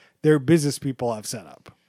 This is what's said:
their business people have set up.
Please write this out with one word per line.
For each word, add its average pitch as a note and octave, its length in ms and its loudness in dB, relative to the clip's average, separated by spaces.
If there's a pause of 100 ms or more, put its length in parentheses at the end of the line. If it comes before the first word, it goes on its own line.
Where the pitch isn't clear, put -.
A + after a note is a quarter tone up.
(220)
their D3+ 180 4
business C#3+ 400 2
people B2 340 -6
have G#2+ 120 -12
set F#2 200 -12
up. - 260 -20 (180)